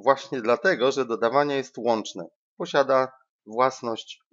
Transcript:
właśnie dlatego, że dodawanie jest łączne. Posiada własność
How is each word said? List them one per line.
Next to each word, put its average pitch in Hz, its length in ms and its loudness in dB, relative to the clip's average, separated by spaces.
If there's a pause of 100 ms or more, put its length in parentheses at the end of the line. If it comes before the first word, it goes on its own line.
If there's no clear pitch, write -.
właśnie 135 360 0
dlatego, 120 520 2
że 135 140 0
dodawanie 120 500 2
jest 131 220 -6
łączne. 110 460 -2 (320)
Posiada 131 560 0 (340)
własność 120 760 -4 (120)